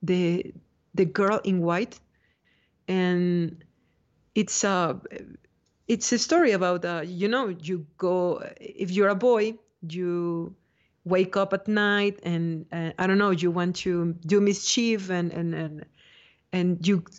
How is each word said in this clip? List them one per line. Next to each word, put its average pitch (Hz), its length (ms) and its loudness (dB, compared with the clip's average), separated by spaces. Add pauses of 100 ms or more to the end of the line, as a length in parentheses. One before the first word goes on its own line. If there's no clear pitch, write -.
the, 180 520 0 (400)
the 196 100 2
girl 202 400 0
in 185 160 0
white, 170 400 -2 (880)
and 180 720 0 (720)
it's - 300 -2
a, 180 340 0 (920)
it's 226 240 0
a 233 40 2
story 311 360 4
about, 180 320 0
uh, 170 200 -4
you 180 220 -4
know, 240 220 0
you 175 360 -6 (120)
go, 180 440 0 (200)
if - 300 -8
you're 196 180 4
a 202 60 2
boy, 226 400 2 (340)
you 175 680 -4 (480)
wake 185 320 2
up 196 160 2
at 196 160 -2
night 202 560 2
and, 165 480 -2
uh, 165 260 -4
I 185 100 0
don't 190 100 4
know, 202 140 4
you 175 200 2
want 175 260 0
to 170 360 0 (120)
do 202 140 4
mischief 202 720 0
and, 175 240 -2
and, 170 200 -4
and, 156 320 -8 (680)
and 175 340 0
you, 190 160 2 (160)